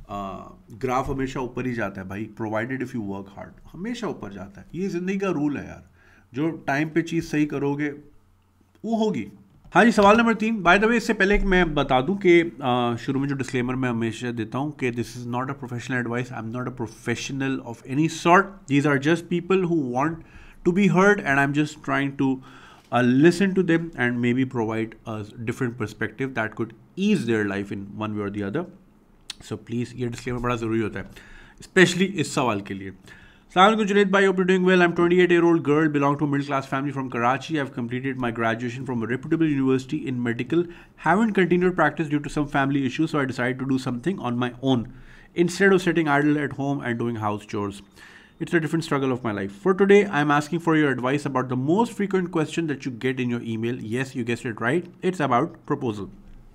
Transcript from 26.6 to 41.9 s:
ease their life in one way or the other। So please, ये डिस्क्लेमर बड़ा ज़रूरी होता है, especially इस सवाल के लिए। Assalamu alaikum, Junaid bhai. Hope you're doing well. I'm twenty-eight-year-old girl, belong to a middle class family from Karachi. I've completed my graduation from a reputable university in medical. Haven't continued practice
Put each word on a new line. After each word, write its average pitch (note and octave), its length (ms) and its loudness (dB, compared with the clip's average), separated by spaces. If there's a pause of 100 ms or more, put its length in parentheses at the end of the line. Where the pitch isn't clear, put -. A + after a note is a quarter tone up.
ease G3 280 2
their A2 280 2
life G2+ 180 -6
in G2+ 140 -8 (120)
one G#2+ 200 -6
way G2+ 100 -4
or G2 60 -6
the G#2 160 -4
other। D3+ 140 -4 (760)
So - 140 -16
please, A#2 420 -6
ये B2 140 -6
डिस्क्लेमर B2 300 -8
बड़ा A#2+ 180 -2
ज़रूरी A2+ 240 -2
होता G2+ 200 -4
है, F2+ 100 -14 (500)
especially F3+ 420 4
इस F#3+ 320 -2
सवाल A#2 260 0
के G2+ 140 -10
लिए। F#2+ 180 -12 (580)
Assalamu G3+ 260 6
alaikum, G#3+ 120 0
Junaid G3+ 220 4
bhai. G3 160 4
Hope F#3+ 100 2
you're F#3 80 2
doing F#3 180 4
well. F#3 200 6
I'm E3+ 120 2
twenty-eight-year-old F3 680 4
girl, D3 260 4
belong C#3+ 300 2
to D3+ 60 0
a D3 40 0
middle C#3 180 0
class C#3 200 -4
family C#3 260 -4
from C3 160 -6
Karachi. B2+ 500 0
I've C3+ 140 -4
completed B2+ 460 -4
my A#2+ 120 -2
graduation A#2 540 -2
from A#2+ 180 -4
a A2 40 -2
reputable D#3 400 0
university C3 600 0
in B2+ 160 -4
medical. B2 420 -2 (320)
Haven't G#3 360 2
continued F3+ 420 2
practice D#3 360 0